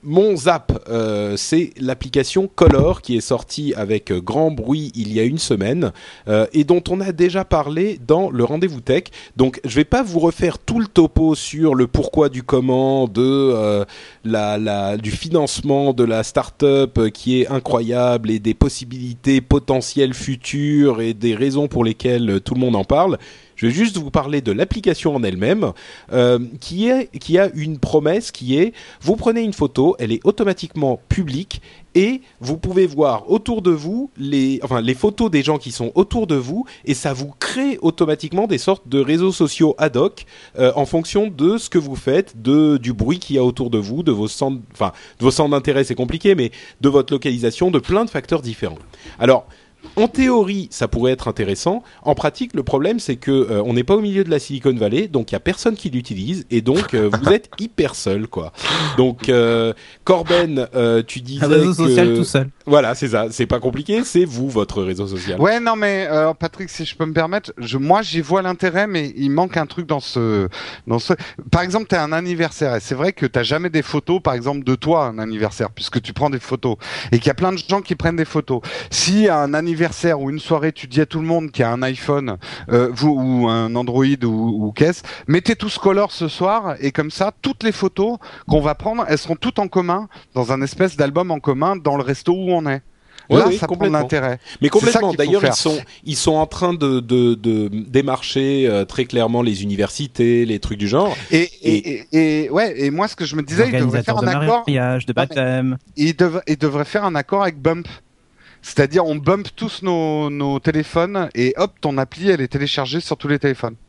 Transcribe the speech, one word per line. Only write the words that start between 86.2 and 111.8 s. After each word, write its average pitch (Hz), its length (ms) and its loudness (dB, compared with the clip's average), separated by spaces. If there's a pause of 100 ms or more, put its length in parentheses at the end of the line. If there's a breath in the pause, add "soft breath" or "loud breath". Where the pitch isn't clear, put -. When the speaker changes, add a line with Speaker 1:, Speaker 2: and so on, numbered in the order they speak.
Speaker 3:
soir, 185 520 -2
et 135 120 -2
comme 151 200 -2
ça, 202 300 -4
toutes 269 220 -6
les 220 80 2
photos 196 460 -2 (300 loud breath)
qu'on 156 140 4
va 147 140 0
prendre, 226 340 -4
elles 151 80 2
seront - 180 -4
toutes 247 240 -4
en 196 80 0
commun, 185 400 0 (280 loud breath)
dans 123 160 -2
un 135 100 0
espèce 180 340 -2
d'album 151 360 0
en 151 80 -4
commun, 147 360 0
dans 147 220 -2
le 139 60 -2
resto 139 300 -2
où 185 180 -2
on 165 160 0
est. 135 140 -4 (480 soft breath)
Speaker 1:
Ouais, - 100 8
Speaker 3:
Là, - 80 6
Speaker 1:
oui, 359 100 2
Speaker 3:
ça 156 100 -2
prend 180 80 -2
de 175 40 -12
Speaker 1:
complètement. 165 200 2
Speaker 3:
l'intérêt. 131 400 -2 (220 loud breath)
Speaker 1:
Mais 143 120 2
Speaker 3:
C'est 214 60 8 (120)
ça 226 80 6
Speaker 1:
complètement. 202 100 2
Speaker 3:
qu'il 160 80 -4
faut 147 80 2
Speaker 1:
D'ailleurs, 190 160 4
Speaker 3:
faire. 131 120 4
Speaker 1:
ils - 20 0
sont, 156 220 0 (260 loud breath)
ils 151 140 -4
sont 165 160 2
en 156 120 2
train 175 280 -2
de, 139 260 0
de, 120 360 4
de 107 360 0
démarcher, 135 960 0
euh, 101 160 2
très 123 220 -4
clairement 120 360 0
les 104 220 0
universités, 117 800 0
les 107 140 -2
trucs 104 180 -6
du 101 120 -2
genre. 160 260 0 (160)
Speaker 3:
Et, 170 180 2 (120)
et, 160 120 2
Speaker 1:
Et 180 380 -4
Speaker 3:
et, 156 340 2
et, 120 40 -6
ouais, 185 300 0
et 139 120 0
moi, 185 160 -2
ce - 80 -10
que 180 100 -6
je 143 120 -8
me 151 40 -4
disais, 208 280 0
ils 170 100 0
devraient 123 240 0
faire - 140 -2
un - 40 0
Speaker 2:
L'organisateur 123 200 0
de 156 40 0
Speaker 3:
accord. 233 220 2
Speaker 2:
mariage, 127 380 0
de 123 80 -4
Speaker 3:
Non, 120 80 0
mais 135 60 0
Speaker 2:
baptême. 131 500 0 (180)
Speaker 3:
ils 151 200 2
dev-, 175 320 2
ils 151 100 0
devraient 147 280 0
faire 208 200 -2
un 175 100 -2
accord 196 280 0
avec 165 180 -2
Bump. 165 260 0 (760 soft breath)
C'est-à-dire, 147 440 2
on 156 100 -2
bump 175 400 0
tous - 280 -8
nos, 156 460 -2
nos 143 300 -2
téléphones 165 760 0
et 123 220 2
hop, 190 140 0 (100)